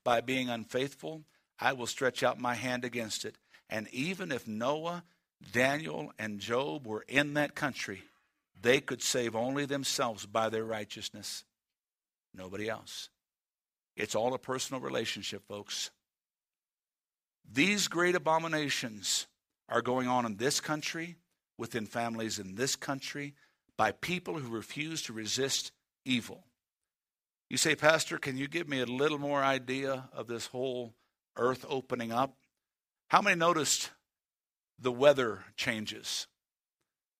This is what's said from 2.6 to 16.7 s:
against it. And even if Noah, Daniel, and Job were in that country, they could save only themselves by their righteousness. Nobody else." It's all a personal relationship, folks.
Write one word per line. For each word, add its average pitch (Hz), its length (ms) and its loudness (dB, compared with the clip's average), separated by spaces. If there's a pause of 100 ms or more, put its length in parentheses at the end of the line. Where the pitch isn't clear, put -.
against 117 400 -6
it. - 140 -10 (320)
And 107 180 -4
even 175 420 -4
if 127 160 -4
Noah, 151 560 -2 (480)
Daniel, 147 680 0
and 107 200 -6
Job 127 480 -2
were 107 220 -6
in 147 260 2
that 147 200 0
country, 110 480 -6 (580)
they 127 220 6
could 127 200 -6
save 117 320 0
only 131 300 0
themselves 131 600 -2
by 110 240 2
their 113 160 0
righteousness. 107 800 -8 (880)
Nobody 95 340 -6
else." 107 400 -8 (880)
It's 107 180 -2
all 120 200 2
a 127 40 -4
personal 131 440 -4
relationship, 113 640 -4
folks. - 420 -6 (1600)